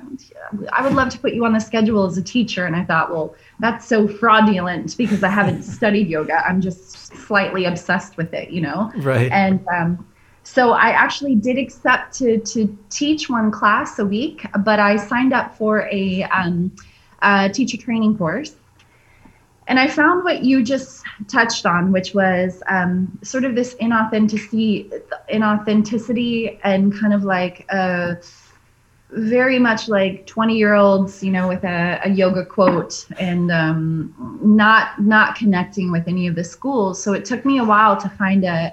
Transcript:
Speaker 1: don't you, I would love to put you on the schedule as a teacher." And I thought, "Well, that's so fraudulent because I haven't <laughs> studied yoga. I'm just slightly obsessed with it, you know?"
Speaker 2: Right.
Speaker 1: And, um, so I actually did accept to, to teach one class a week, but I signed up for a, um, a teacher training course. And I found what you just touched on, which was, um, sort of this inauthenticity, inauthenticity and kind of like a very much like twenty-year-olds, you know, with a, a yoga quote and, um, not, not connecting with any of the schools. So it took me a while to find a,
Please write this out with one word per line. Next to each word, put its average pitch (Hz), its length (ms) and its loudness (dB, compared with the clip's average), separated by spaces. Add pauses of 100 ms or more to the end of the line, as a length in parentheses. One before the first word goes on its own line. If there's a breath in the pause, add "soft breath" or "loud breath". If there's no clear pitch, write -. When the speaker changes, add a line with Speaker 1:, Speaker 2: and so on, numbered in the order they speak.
Speaker 1:
don't 262 300 -16
you, - 420 -12
I 233 80 0
would 269 140 0
love 262 160 2
to - 80 -12
put 214 160 -4
you 233 100 -2
on 226 80 2
the 220 60 2
schedule 214 480 0
as 175 100 -4
a 185 60 -4
teacher." 190 420 -2
And 170 120 -4
I 175 80 -2
thought, 160 260 0
"Well, 160 240 -6 (240 soft breath)
that's 220 260 -2
so 214 220 2
fraudulent 202 880 2
because 202 280 0
I 185 40 4
haven't 202 340 0
<laughs> - 160 -12
studied 208 280 2
yoga. 160 420 -2
I'm 185 120 0
just 185 320 -6 (340)
slightly 190 380 -2
obsessed 175 520 -4
with 165 160 -6
it, - 180 -8
you 170 100 -6
know?" 170 380 -4
Speaker 2:
Right. 127 340 0
Speaker 1:
And, 190 420 2
um, 170 320 -2 (480 soft breath)
so 247 180 4
I - 180 4
actually 277 440 0
did 240 220 0
accept - 600 -2
to, 226 200 2
to 214 400 -4 (120)
teach 302 400 -2
one 220 200 0
class 226 480 -2
a 214 60 -2
week, 208 400 -4 (140)
but 208 200 2
I 208 180 4
signed 247 360 0
up - 240 -2
for 214 340 0
a, 190 340 -2
um, 180 460 -2 (520 soft breath)
a 202 260 4
teacher 220 300 -2
training 220 400 0
course. 185 360 -4 (1120 soft breath)
And 254 140 2
I 269 80 2
found 349 360 2
what 339 200 -2
you 262 180 4
just 262 420 -4 (220 loud breath)
touched 226 380 0
on, 175 260 2
which 185 220 0
was, 185 560 0
um, 185 540 -2
sort 262 220 -4
of 262 100 -2
this 240 220 -2
inauthenticity, 220 1160 -2 (400)
inauthenticity 220 1300 -2
and 196 360 2
kind 208 140 2
of 202 100 0
like 180 460 -2
a 175 480 -2 (920 loud breath)
very 247 500 2
much 226 300 2
like 196 380 0
twenty-year-olds, 208 960 2
you 190 80 0
know, 185 180 0
with 185 160 -4
a, 175 400 -2
a 196 60 0
yoga 185 340 2
quote 180 600 0 (120)
and, 175 320 -2
um, 160 920 -2
not, 214 580 4
not 208 340 4
connecting 180 560 0
with 170 160 -2
any 180 200 -2
of 170 80 -2
the 170 100 -4
schools. 196 580 -4
So 202 120 0
it 190 100 -4
took 247 220 -6
me 277 100 2
a 247 80 0
while 214 320 4
to 196 140 -6
find 190 340 0
a, 170 280 -2